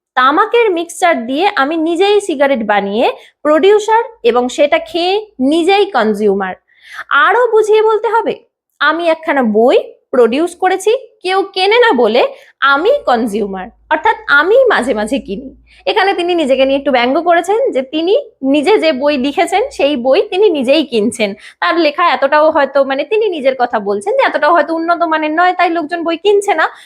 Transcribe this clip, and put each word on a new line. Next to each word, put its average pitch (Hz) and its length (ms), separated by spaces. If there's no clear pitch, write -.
তামাকের 415 560
মিক্সচার 339 560
দিয়ে 302 300
আমি 285 200
নিজেই 349 440
সিগারেট 277 460
বানিয়ে 208 460
প্রোডিউসার 415 600
এবং 247 260
সেটা 302 300
খেয়ে 359 480
নিজেই 339 500
কনজিউমার। 202 640
আরও 392 420
বুঝিয়ে 427 320
বলতে 440 260
হবে, 403 360
আমি 320 300
একখানা 320 340
বই 240 520
প্রোডিউস 262 460
করেছি, 381 400
কেউ 381 200
কেনে 392 360
না 480 140
বলে 247 420
আমি 277 320
কনজিউমার, 208 640
অর্থাৎ 330 260
আমি 370 380
মাঝে 247 300
মাঝে 214 240
কিনি।" 214 440
এখানে 392 280
তিনি 359 200
নিজেকে 269 300
নিয়ে 269 140
একটু 277 120
ব্যঙ্গ 254 300
করেছেন 359 500
যে 254 120
তিনি 359 480
নিজে 285 360
যে 311 140
বই 285 240
লিখেছেন, 359 540
সেই 294 260
বই 262 320
তিনি 381 200
নিজেই 294 360
কিনছেন। 214 500
তার 339 180
লেখা 339 300
এতটাও 302 420
হয়তো, 277 340
মানে 269 200
তিনি 440 240
নিজের 269 300
কথা 240 220
বলছেন 202 320
যে 539 120
এতটাও 302 280
হয়তো 339 220
উন্নত 330 280
মানের 311 280
নয়, 359 220
তাই 359 180
লোকজন 339 340
বই 330 120
কিনছে 403 380
না, 330 140